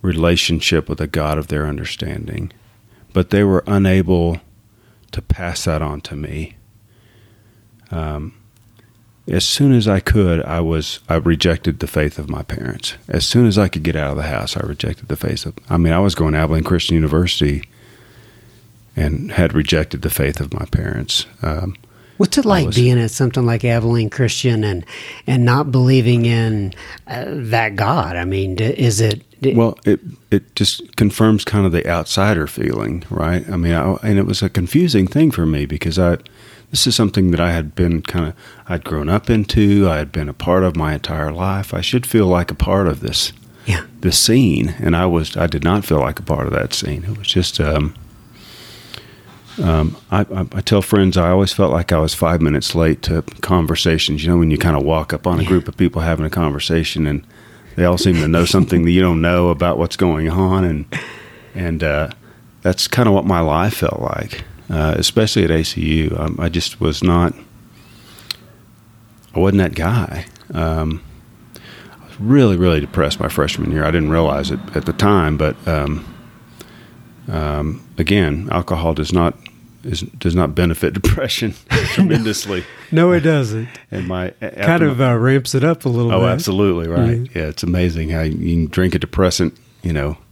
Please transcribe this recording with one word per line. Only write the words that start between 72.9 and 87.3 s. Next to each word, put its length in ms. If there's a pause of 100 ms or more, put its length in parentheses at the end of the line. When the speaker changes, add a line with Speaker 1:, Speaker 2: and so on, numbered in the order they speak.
Speaker 1:
my 100
freshman 420
year. 120
I 80
didn't 180
realize 420
it 80 (160)
at 100
the 80
time, 440
but, 180 (120)
um, 380 (1200)
um, 520 (160)
again, 540
alcohol 420
does 200
not, 240 (460)
is, 180
does 340
not 180
benefit 400
<laughs> 80
depression 520 (400)
tremendously. 720 (280)
Speaker 2:
No, 220
it 80
doesn't. 480 (200)
Speaker 1:
And 180
my, 340
a-, 100
Speaker 2:
Kind 80 (240)
Speaker 1:
after 40
Speaker 2:
of, 120
Speaker 1:
my 140
Speaker 2:
uh, 40
ramps 380
it 80
up 220
a 40
little 220
Speaker 1:
Oh, 100
Speaker 2:
bit. 80
Speaker 1:
absolutely, 600
right. 280 (160)